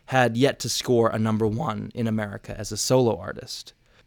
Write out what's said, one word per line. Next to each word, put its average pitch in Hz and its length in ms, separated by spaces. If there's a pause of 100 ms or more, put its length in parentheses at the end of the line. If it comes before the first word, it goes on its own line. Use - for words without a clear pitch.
had 120 300
yet 127 220
to 123 100
score 117 420
a 110 80
number 110 280
one 107 480
in 117 140
America 104 500
as 107 140
a 107 40
solo 123 420
artist. - 540 (340)